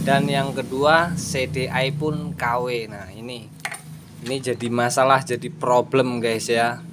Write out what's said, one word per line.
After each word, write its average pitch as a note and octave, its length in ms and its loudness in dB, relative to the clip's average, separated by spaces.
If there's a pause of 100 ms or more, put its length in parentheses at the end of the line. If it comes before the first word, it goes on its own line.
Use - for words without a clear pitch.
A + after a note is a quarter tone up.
Dan C#3 240 4
yang C#3 240 0
kedua, C#3+ 640 2
C C3 320 -2
D B2+ 240 -4
I C3 240 0
pun D3+ 400 -4
K A#2+ 240 0
W. A#2 320 -4
Nah, G2 240 -12
ini, A2+ 320 -12 (800)
ini C3 160 -2
jadi A#2+ 240 -2
masalah, C3 560 4
jadi A#2+ 240 -4
problem, B2 720 2
guys, A2+ 320 0
ya. A#2+ 420 2